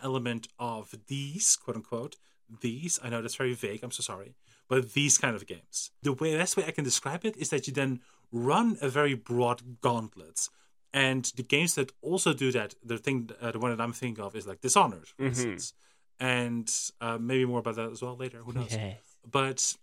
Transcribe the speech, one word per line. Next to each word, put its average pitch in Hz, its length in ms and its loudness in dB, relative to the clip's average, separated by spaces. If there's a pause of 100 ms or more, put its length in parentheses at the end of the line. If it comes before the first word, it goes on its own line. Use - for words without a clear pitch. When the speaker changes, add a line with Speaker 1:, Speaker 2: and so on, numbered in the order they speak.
Speaker 1:
element 120 460 -2 (100)
of 113 340 -6 (140)
these, 139 480 0
quote - 220 -4
unquote, 117 400 -6 (460)
these, 131 380 -2
I 123 100 -6
know 117 120 -2
that's 117 140 -6
very 127 160 0
vague, 110 320 -6
I'm 123 60 -10
so - 120 -8
sorry, 104 320 -8 (320)
but 127 280 2
these 143 240 6
kind 120 180 0
of 92 100 -10
games. - 440 -8 (120)
The 143 120 2
way, 156 220 0
best 175 200 2
way 185 100 2
I 156 40 -4
can 151 140 -2
describe 139 420 0
it 220 100 -2
is - 140 -4
that 139 160 0
you 139 80 -4
then 135 260 0 (320)
run 165 480 4
a 143 80 2
very 143 260 4
broad 120 680 0
gauntlet. 110 680 0 (460)
And 131 420 4
the 131 60 -2
games 160 320 2
that 139 260 0
also 170 320 2
do 131 200 2
that, 110 300 -2
the 117 140 -4
thing, 120 320 -2 (140)
uh, 117 100 -4
the 117 60 -4
one 120 180 0
that 113 60 -2
I'm 117 100 -2
thinking 113 320 -6
of 98 100 -8
is, 101 120 -8
like, 92 160 -12
Dishonored, 127 460 4
for - 60 -20 (100)
Speaker 2:
Mm-hmm. - 40 4
Speaker 1:
instance. 120 460 -2 (440)
And, 120 520 0 (320)
uh, 117 160 -2
maybe 127 260 2
more 123 160 0
about 113 160 -2
that 113 160 -4
as 113 80 -12
well 123 160 -8
later, 127 220 -10
who 117 160 -12
knows? 117 180 -4
Speaker 2:
Yes. 107 240 -4 (340)
Speaker 1:
But 135 520 0